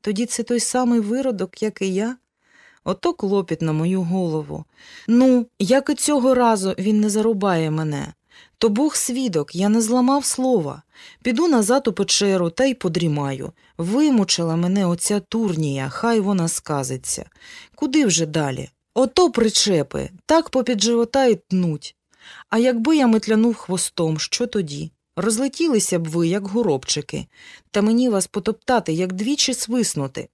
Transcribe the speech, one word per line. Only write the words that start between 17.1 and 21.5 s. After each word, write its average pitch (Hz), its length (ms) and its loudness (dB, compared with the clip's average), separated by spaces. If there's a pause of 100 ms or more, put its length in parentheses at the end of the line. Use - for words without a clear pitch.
Куди 285 300 0
вже 165 200 2
далі? 139 440 -4 (240)
Ото 262 380 4
причепи, 180 760 0 (160)
так 320 240 2
попід 240 340 0
живота 233 420 2
й 226 100 4
тнуть. 175 600 -4 (540)